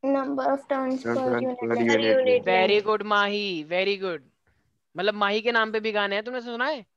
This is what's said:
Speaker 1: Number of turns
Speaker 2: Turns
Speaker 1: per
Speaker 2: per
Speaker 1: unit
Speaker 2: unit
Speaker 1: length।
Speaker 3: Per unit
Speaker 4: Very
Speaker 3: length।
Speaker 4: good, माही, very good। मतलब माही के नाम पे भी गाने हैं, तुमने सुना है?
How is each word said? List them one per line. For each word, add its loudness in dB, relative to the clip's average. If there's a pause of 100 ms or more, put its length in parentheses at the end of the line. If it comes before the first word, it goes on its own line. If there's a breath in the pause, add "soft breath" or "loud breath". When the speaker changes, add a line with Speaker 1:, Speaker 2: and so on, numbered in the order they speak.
Speaker 1:
Number -2
of 2
turns -4
Speaker 2:
Turns -6
Speaker 1:
per 0
Speaker 2:
per 0
Speaker 1:
unit 0
Speaker 2:
unit -2
Speaker 1:
length। 2
Speaker 3:
Per 4
unit 4
Speaker 4:
Very 2
Speaker 3:
length। 2
Speaker 4:
good, 0
माही, 0
very -2
good। -4 (760)
मतलब 0
माही 0
के 0
नाम 2
पे -2
भी -4
गाने 0
हैं, -4
तुमने -8
सुना -4
है? -6 (100)